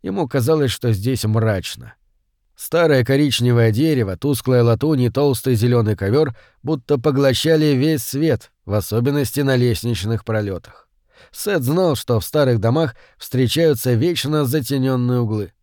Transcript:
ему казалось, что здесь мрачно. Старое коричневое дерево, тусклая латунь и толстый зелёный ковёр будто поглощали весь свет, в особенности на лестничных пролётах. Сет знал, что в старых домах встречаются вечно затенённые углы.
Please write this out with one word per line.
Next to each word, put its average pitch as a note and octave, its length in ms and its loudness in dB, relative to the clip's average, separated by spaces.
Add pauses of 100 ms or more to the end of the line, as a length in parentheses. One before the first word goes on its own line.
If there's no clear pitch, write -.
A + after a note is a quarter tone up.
ему F#3+ 280 -4
казалось, C#3 420 0
что A#2 220 -2
здесь A2 320 -4
мрачно. G#2+ 720 -2 (600)
Старое D#3 480 2
коричневое A#2+ 720 2
дерево, B2 420 0
тусклая B2+ 480 0
латунь B2+ 380 2
и B2 80 2
толстый C3 460 0
зелёный A2+ 420 2
ковёр B2 400 0 (260)
будто D3 340 -2
поглощали C#3+ 760 2
весь C#3+ 280 0
свет, C#3+ 460 -2 (140)
в G#2 100 -6
особенности B2 680 -2
на C3+ 160 2
лестничных A#2 680 -2
пролётах. G#2 640 -6 (460)
Сет F#3 300 -2
знал, D#3 340 2
что A#2+ 240 -2
в - 20 -8
старых B2+ 380 0
домах B2+ 340 0 (220)
встречаются B2+ 760 0
вечно D3+ 540 0
затенённые B2+ 720 0
углы. G#2+ 320 -4 (120)